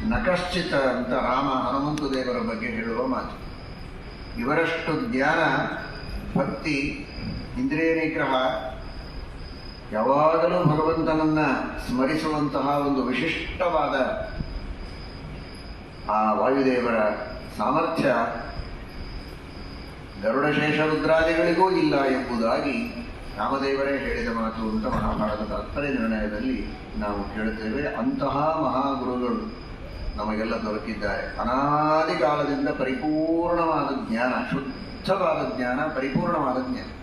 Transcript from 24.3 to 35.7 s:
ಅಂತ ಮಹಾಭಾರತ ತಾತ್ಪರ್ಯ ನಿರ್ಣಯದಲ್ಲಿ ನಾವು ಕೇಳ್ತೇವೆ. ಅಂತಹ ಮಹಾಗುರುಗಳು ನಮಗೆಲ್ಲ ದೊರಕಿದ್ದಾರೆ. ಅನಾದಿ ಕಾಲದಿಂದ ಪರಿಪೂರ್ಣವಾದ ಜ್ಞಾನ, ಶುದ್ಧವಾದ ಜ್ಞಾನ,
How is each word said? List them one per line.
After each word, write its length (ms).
ಅಂತ 160
ಮಹಾಭಾರತ 560
ತಾತ್ಪರ್ಯ 460
ನಿರ್ಣಯದಲ್ಲಿ 800
ನಾವು 360
ಕೇಳ್ತೇವೆ. 540
ಅಂತಹ 480
ಮಹಾಗುರುಗಳು 1080
ನಮಗೆಲ್ಲ 380
ದೊರಕಿದ್ದಾರೆ. 840
ಅನಾದಿ 800
ಕಾಲದಿಂದ 500
ಪರಿಪೂರ್ಣವಾದ 1400
ಜ್ಞಾನ, 220
ಶುದ್ಧವಾದ 1080
ಜ್ಞಾನ, 240